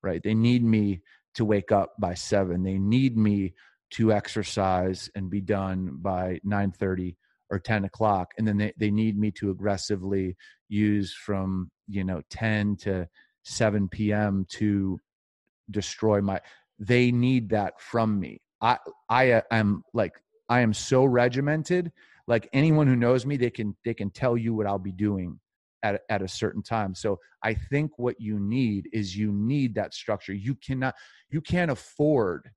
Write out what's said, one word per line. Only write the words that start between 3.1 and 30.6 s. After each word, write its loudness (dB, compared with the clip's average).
me 2
to 2
exercise -2
and -6
be -2
done -4
by -4
nine -2
thirty -4
or -2
ten -2
o'clock. 0
And 0
then 2
they, 0
they 0
need 0
me 0
to -4
aggressively -4
use 0
from, -4
you -4
know, -4
ten -2
to -4
seven 0
P -2
M 0
to 0
destroy 0
my, -2
they 4
need 2
that -2
from 0
me. -8
I, 4
I, 6
uh, 6
am 2
like, -2
I 4
am 4
so 2
regimented. 0
Like, 0
anyone 6
who 6
knows 4
me, -2
they 0
can, -6
they -2
can -6
tell 0
you -2
what -2
I'll -2
be -8
doing -2
at, -2
at -2
a -6
certain -4
time. -2
So -4
I 0
think -4
what -4
you -4
need 0
is -4
you -2
need 0
that -4
structure. -6
You -6
cannot, -4